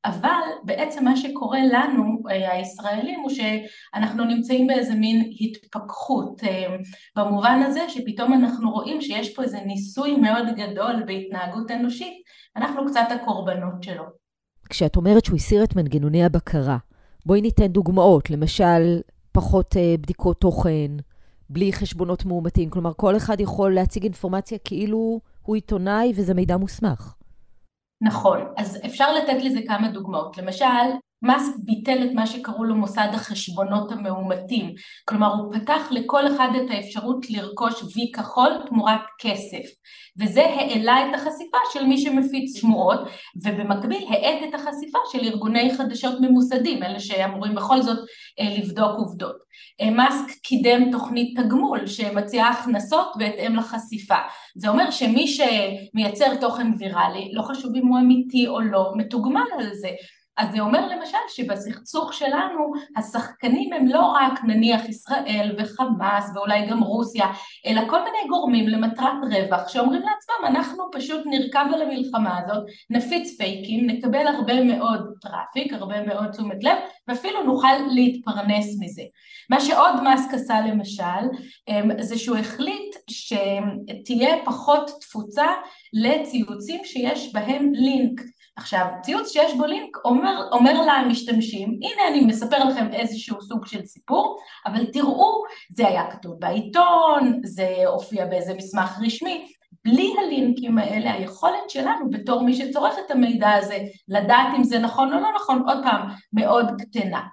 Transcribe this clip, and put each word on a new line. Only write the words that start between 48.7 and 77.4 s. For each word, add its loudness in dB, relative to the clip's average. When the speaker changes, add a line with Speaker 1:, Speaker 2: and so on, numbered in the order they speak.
Speaker 1:
עובדות. -6
אה, 2
מאסק 0
קידם 4
תוכנית -4
תגמול 0
שמציעה 0
הכנסות 0
בהתאם -2
לחשיפה. -2
זה -4
אומר 2
שמי 2
שמייצר 0
תוכן -2
ויראלי, -2
לא -4
חשוב -6
אם 2
הוא 6
אמיתי 4
או -4
לא, 2
מתוגמל 0
על -6
זה. -8
אז 0
זה -2
אומר 2
למשל -4
שבסכסוך -6
שלנו, -2
השחקנים -2
הם 2
לא 6
רק 2
נניח 4
ישראל -2
וחמאס -2
ואולי 0
גם 0
רוסיה, 0
אלא 2
כל 4
מיני -4
גורמים 2
למטרת 0
רווח 0
שאומרים 0
לעצמם, -4
"אנחנו 0
פשוט -6
נרכב 0
על 0
המלחמה -2
הזאת, -6
נפיץ -2
פייקים, -2
נקבל 0
הרבה 2
מאוד 0
טראפיק, -8
הרבה -6
מאוד -4
תשומת -8
לב, 4
ואפילו -4